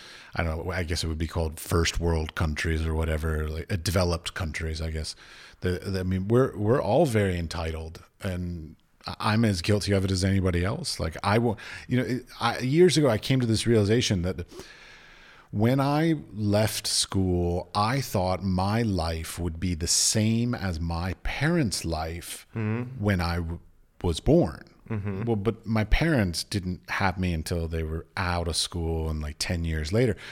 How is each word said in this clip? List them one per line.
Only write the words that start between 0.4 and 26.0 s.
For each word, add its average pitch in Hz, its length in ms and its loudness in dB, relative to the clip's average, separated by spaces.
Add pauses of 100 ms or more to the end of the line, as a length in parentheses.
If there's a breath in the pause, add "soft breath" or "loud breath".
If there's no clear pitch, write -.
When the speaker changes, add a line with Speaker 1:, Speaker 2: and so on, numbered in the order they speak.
Speaker 1:
don't 82 220 -4
know, 90 60 -4
I 87 120 -2
guess 80 200 -2
it 85 40 -2
would 80 100 -2
be 82 100 -2
called 80 340 -4
first - 380 2
world 80 360 0
countries 80 500 0
or 80 80 -2
whatever, 78 560 -2
like, 80 220 -6
uh, 101 60 -2
developed 87 560 0
countries, 80 480 -4
I 80 100 -4
guess. 78 240 -6 (460 loud breath)
The, 90 180 -2
the, 95 220 -4
I - 20 -2
mean, 92 240 0
we're, 123 300 4
we're 110 240 2
all 139 240 4
very 101 340 2
entitled, 82 640 -6 (200)
and 87 540 -6 (320)
I, 92 120 -10
I'm 110 260 4
as 92 160 2
guilty 101 320 2
of 95 120 4
it 95 60 0
as 92 140 2
anybody 92 400 2
else. 139 340 -6
Like, 80 240 -4
I 113 140 4
wa-, 117 180 2 (320 loud breath)
you 123 100 2
know, 127 60 2
it, 123 220 -4 (160)
I, 113 180 0
years 143 380 6
ago, 147 120 6
I 107 80 4
came 131 220 2
to 123 80 2
this 110 180 2
realization 110 580 4
that 90 220 -4 (1080 loud breath)
when 117 280 2
I 147 360 2 (180)
left 104 520 0
school, 90 880 0
I 113 280 0
thought 92 420 -2
my 98 380 0
life 82 580 -2
would 85 180 -4
be 90 160 -2
the 82 140 -4
same 113 640 2
as 87 280 -4
my 85 320 -2 (100)
parents' 151 640 0
life 82 680 -6
Speaker 2:
Mm-hmm. 113 480 -4
Speaker 1:
when 101 200 2
I 85 160 0
w-, 82 220 -6 (440)
was 85 160 0
born. 135 440 4 (260)
Speaker 2:
Mm-hmm. 101 340 -4
Speaker 1:
Well, 117 120 0
but 104 300 -2
my 110 180 2
parents 117 600 2